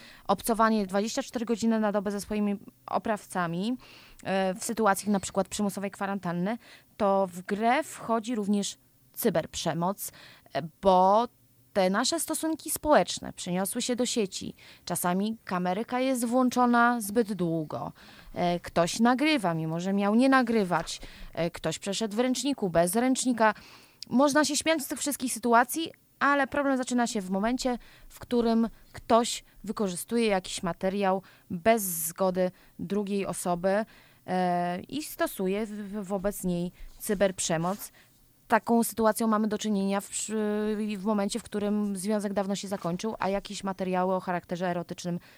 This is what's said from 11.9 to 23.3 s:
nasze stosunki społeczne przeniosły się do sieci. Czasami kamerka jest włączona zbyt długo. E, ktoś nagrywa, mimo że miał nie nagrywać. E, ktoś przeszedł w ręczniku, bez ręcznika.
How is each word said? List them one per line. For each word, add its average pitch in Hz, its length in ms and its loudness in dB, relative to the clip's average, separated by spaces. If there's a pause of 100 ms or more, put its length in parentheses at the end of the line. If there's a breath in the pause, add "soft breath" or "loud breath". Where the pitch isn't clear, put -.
nasze 247 300 0
stosunki 320 500 -4
społeczne - 640 2
przeniosły 190 500 -4
się 247 140 -2
do 240 100 0
sieci. - 480 -4 (300 loud breath)
Czasami 190 600 -2
kamerka 185 560 -2
jest 262 240 0
włączona 240 760 4
zbyt 208 320 0
długo. 160 600 -2 (420 loud breath)
E, 175 260 0
ktoś - 400 0
nagrywa, 240 540 4
mimo 160 260 -2
że 190 120 -2
miał 202 220 2
nie 254 140 6
nagrywać. 220 720 2 (320 loud breath)
E, 165 180 -2
ktoś - 280 -6
przeszedł 202 380 -4
w - 20 2
ręczniku, 247 520 0
bez 170 240 2
ręcznika. 240 600 2 (560 loud breath)